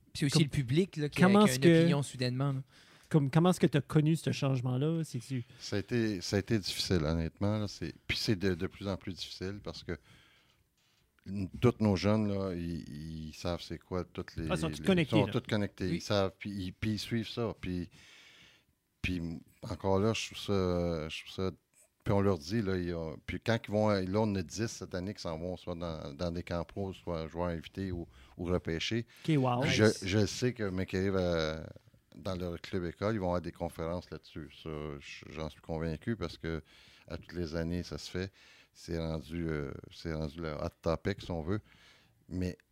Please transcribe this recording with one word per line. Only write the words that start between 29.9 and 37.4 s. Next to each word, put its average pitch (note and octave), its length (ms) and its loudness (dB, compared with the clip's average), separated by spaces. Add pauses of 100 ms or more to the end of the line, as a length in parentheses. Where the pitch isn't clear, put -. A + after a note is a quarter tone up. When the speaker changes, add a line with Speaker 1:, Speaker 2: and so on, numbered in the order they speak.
Speaker 3:
je G2 220 4
sais B2 260 -2
que G#2+ 160 -4
McCabe, F#2+ 480 0
euh, D#2+ 460 0 (540)
dans - 180 -6
leur F2 260 -6
club F#2 260 -4
école, G2+ 280 -2
ils G#2+ 60 -2
vont F#2 60 0
avoir F2 140 2
des E2 120 -8
conférences E2+ 580 -6
là-dessus. D#2 400 -12 (120)
Ça, D#2+ 80 -10 (280)
j-, - 300 -16
j'en D2+ 220 -6
suis - 100 -20
convaincu E2 560 -4
parce F2 200 -6
que E2 260 -6 (440)
à - 100 -10
toutes - 180 -16
les E2 200 -6